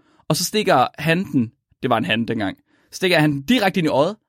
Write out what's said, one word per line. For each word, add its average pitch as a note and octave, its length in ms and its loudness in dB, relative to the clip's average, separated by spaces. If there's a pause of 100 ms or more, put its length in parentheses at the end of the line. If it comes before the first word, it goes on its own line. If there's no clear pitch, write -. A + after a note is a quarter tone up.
(280)
og D#3 80 0
så - 80 -2
stikker F3+ 440 2 (120)
han E3 320 0
den, A#2 200 0 (300)
det C3 80 -2
var A#2 80 2
en - 80 -2
han A2+ 200 -2
dengang, G#2 320 -4 (340)
stikker F3+ 280 0
han D3+ 120 4
den C#3 100 -4
direkte G3 380 0
ind E3 60 0
i D3 40 0
øjet, D3 260 0 (140)